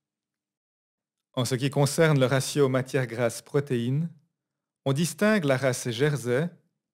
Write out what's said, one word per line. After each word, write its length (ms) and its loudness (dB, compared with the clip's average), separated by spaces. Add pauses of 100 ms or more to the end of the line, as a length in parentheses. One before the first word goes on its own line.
(1300)
En 140 -4
ce 100 -2
qui 140 -2
concerne 500 2
le 60 4
ratio 420 2
matière 400 -2
grasse-protéines, 1000 -2 (760)
on 80 0
distingue 540 0
la 100 2
race 360 -2
Jersey 580 0 (440)